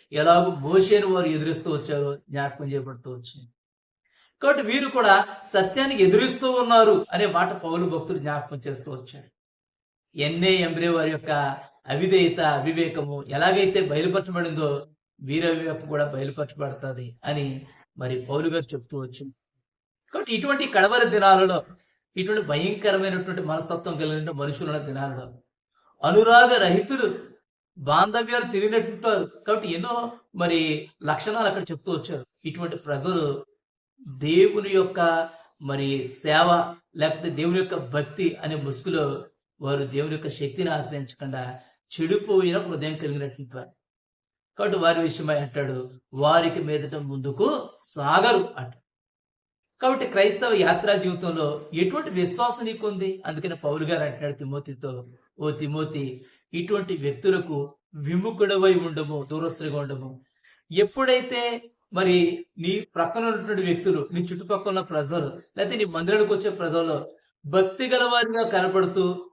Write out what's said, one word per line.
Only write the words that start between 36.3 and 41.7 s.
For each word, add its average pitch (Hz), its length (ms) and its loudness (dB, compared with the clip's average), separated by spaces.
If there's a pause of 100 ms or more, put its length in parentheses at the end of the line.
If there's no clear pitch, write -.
లేకపోతే 156 340 -2
దేవుని 165 300 0
యొక్క 180 160 -2
భక్తి 147 600 -2
అనే 156 200 -6
ముసుగులో 143 720 -4 (360)
వారు 139 240 -2
దేవుని 143 260 -2
యొక్క 151 180 -6
శక్తిని 151 400 -4
ఆశ్రయించకుండా 135 880 -8 (420)